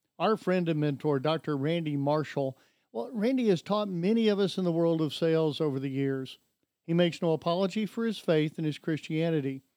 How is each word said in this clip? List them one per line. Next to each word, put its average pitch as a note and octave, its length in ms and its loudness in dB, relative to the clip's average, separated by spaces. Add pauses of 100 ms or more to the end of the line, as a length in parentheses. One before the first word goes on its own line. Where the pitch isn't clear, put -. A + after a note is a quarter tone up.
(180)
Our G3+ 200 2
friend F3+ 320 0
and D3+ 100 0
mentor, D3 400 0
Doctor D3+ 380 -2
Randy D3+ 400 -2
Marshall, C#3 600 -2 (360)
well, A#3 180 -6
Randy A#3+ 380 0
has F3 120 4
taught G#3 280 -2
many G#3 400 2
of G3 100 2
us G3 180 0
in F#3+ 60 -2
the F3 80 2
world E3 300 2
of D3 120 -2
sales D#3+ 460 0
over D3 180 0
the C3+ 120 -4
years. C3+ 500 -4 (480)
He E3 60 0
makes E3+ 280 2
no E3 120 2
apology F3+ 520 0
for A3+ 200 -4
his A3 120 -2
faith D#3 400 2
and D#3+ 80 -2
his D3+ 120 -2
Christianity. D#3 880 -2 (140)